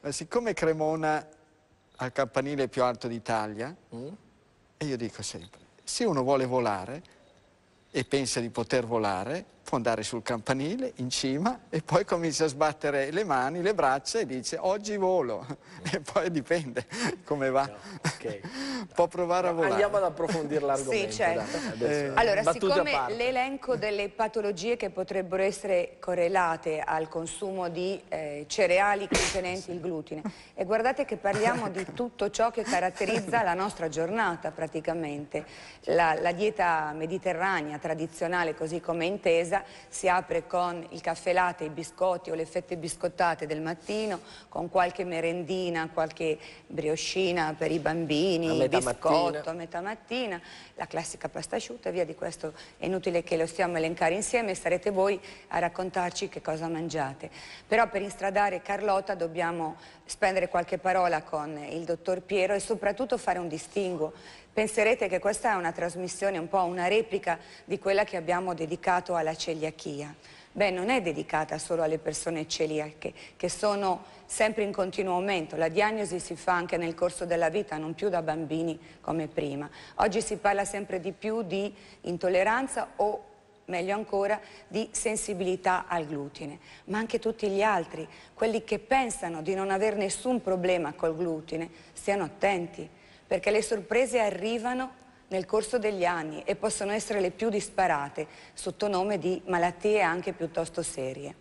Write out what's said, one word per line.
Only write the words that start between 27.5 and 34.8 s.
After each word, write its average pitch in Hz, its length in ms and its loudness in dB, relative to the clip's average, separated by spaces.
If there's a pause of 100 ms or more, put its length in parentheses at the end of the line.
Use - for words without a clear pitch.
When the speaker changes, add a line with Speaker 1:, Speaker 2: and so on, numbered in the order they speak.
Speaker 3:
di, 180 300 -2 (100)
eh, 151 380 -6
cereali 196 600 4
contenenti 185 640 0
il 175 80 -6
glutine, 156 420 -6 (320)
e 185 120 -2
guardate 226 400 2
che 220 100 -4
parliamo 214 540 0
di 185 200 -4
Speaker 1:
<laughs> - 60 -12
Speaker 3:
tutto 226 340 -2
ciò 226 220 2
che 233 120 -2
caratterizza 190 800 0
la 180 120 2
nostra 185 340 -2
giornata 170 640 0
praticamente, 156 920 -4 (400)